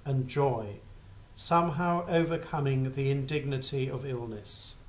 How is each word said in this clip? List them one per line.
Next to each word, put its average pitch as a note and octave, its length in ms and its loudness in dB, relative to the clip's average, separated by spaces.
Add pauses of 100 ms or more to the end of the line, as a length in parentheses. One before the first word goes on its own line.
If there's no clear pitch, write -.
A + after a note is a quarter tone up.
and C3 240 0
joy, A2+ 460 0 (600)
somehow F3 720 2
overcoming D#3 840 2
the C3+ 180 0
indignity C#3 800 0
of C3+ 160 -4
illness. A#2 840 -4